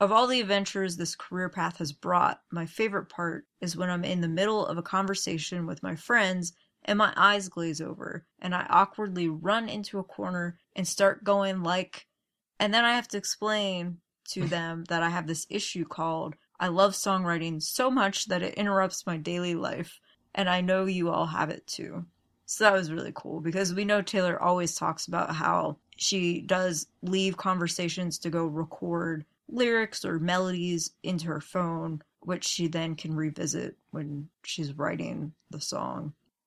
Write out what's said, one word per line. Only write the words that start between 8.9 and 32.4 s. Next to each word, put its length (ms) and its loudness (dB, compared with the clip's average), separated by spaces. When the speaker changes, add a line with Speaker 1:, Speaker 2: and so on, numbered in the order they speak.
Speaker 1:
run 400 0
into 300 -6
a 40 -6
corner 560 -4
and 100 -2
start 380 2
going 400 2
like, 440 -2
and 140 2
then 100 6
I 120 6
have 140 -2
to 80 -4
explain 800 -2
to 140 -2
Speaker 2:
<laughs> 20 -2
Speaker 1:
them 420 -4
that 120 2
I 80 2
have 180 -2
this 220 -4
issue 360 -4
called 500 -4
I 80 0
love 260 6
songwriting 680 0
so 300 0
much 360 2
that 140 0
it 120 -4
interrupts 520 0
my 120 -2
daily 360 -2
life, 460 -6
and 160 2
I 120 4
know 240 4
you 240 0
all 160 2
have 240 -2
it 180 -8
too." 380 -8
So 180 -2
that 100 8
was 180 2
really 220 -4
cool 280 -8
because 320 0
we 100 0
know 180 4
Taylor 400 0
always 340 2
talks 320 -4
about 280 -2
how 420 2
she 440 0
does 460 0
leave 340 2
conversations 840 -2
to 100 -4
go 160 0
record 800 -4
lyrics 560 0
or 140 -2
melodies 720 0
into 220 -2
her 160 -4
phone, 600 -2
which 240 -4